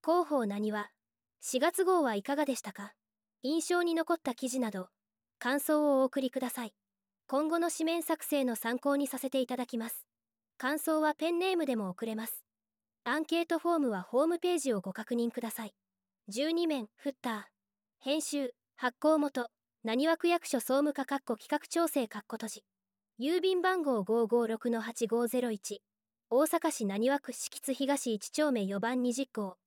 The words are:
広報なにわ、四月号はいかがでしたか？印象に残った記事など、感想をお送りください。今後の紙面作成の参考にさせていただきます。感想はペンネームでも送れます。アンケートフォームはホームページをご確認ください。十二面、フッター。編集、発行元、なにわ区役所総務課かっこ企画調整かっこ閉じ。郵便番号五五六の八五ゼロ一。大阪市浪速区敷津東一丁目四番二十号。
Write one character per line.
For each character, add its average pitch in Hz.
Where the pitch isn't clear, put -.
広 330
報 262
な 202
に 214
わ、 208
四 -
月 339
号 359
は 240
い 202
か 277
が 302
で 269
し -
た 202
か？ 202
印 311
象 349
に 339
残 330
っ 330
た 247
記 262
事 254
な 226
ど、 185
感 269
想 294
を 262
お -
送 269
り 262
く 262
だ 254
さ 240
い。 214
今 294
後 330
の 339
紙 320
面 330
作 -
成 277
の 240
参 233
考 285
に 285
さ 262
せ 262
て 262
い 247
た 254
だ 247
き 240
ま 226
す。 -
感 285
想 311
は 302
ペ 320
ン 339
ネ 381
ー 359
ム 320
で 254
も 208
送 180
れ 220
ま 220
す。 -
ア 254
ン 320
ケ 339
ー 330
ト 330
フ 339
ォ 339
ー -
ム 269
は 190
ホ 262
ー -
ム 339
ペ 359
ー -
ジ 262
を 196
ご 190
確 226
認 233
く 240
だ 226
さ 220
い。 -
十 262
二 339
面、 269
フ -
ッ 262
タ 240
ー。 214
編 294
集、 277
発 247
行 311
元、 269
な 220
に 285
わ 330
区 339
役 339
所 262
総 247
務 294
課 277
か 277
っ -
こ 220
企 -
画 -
調 339
整 247
か 208
っ -
こ 226
閉 226
じ。 -
郵 320
便 370
番 370
号 247
五 226
五 233
六 226
の 226
八 226
五 233
ゼ 247
ロ 240
一。 208
大 254
阪 320
市 233
浪 208
速 277
区 254
敷 -
津 269
東 277
一 -
丁 302
目 220
四 196
番 247
二 247
十 262
号。 196